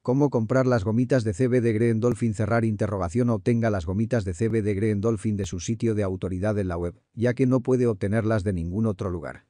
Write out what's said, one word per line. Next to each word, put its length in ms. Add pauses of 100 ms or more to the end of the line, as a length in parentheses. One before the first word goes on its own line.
¿Cómo 280
comprar 360
las 180
gomitas 400
de 100
C 140
B 140
D 120
Green 260
Dolphin? 340
Cerrar 300
interrogación. 680
Obtenga 400
las 160
gomitas 400
de 80
C 160
B 120
D 120
Green 280
Dolphin 340
de 100
su 140
sitio 340
de 100
autoridad 540
en 120
la 80
web, 240 (120)
ya 200
que 120
no 160
puede 240
obtenerlas 580
de 100
ningún 320
otro 240
lugar. 400